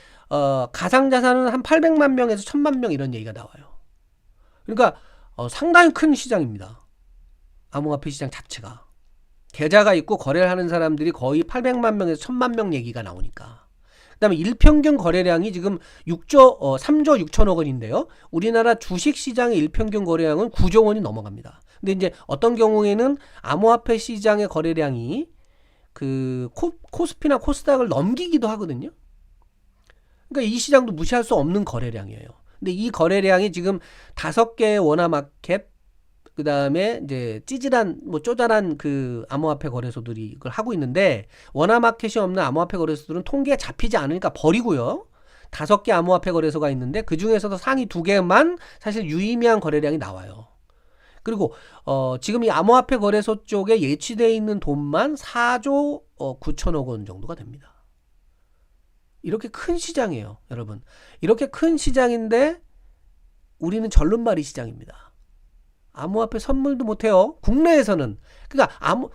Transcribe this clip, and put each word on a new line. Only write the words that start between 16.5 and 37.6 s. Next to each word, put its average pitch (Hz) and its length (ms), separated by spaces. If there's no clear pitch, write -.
어, 135 180
삼조 294 400
육천억 185 380
원인데요. 135 500
우리나라 226 460
주식 208 400
시장의 240 420
일평균 202 460
거래량은 165 460
구 190 200
조 220 140
원이 214 160
넘어갑니다. 107 600
근데 190 120
이제 185 200
어떤 233 280
경우에는 214 640
암호화폐 226 580
시장의 208 500
거래량이 156 800
그 131 600
코-, - 240
코스피나 294 460
코스닥을 269 500
넘기기도 233 600
하거든요. 196 420
그러니까 240 260
이 240 40
시장도 254 340
무시할 226 320
수 233 100
없는 180 300
거래량이에요. 110 640
근데 185 140
이 214 180
거래량이 190 600
지금 180 280
다섯 226 400
개의 214 240
원화 170 300
마켓, 165 600
그다음에 147 680
이제 123 440
찌질한, 247 580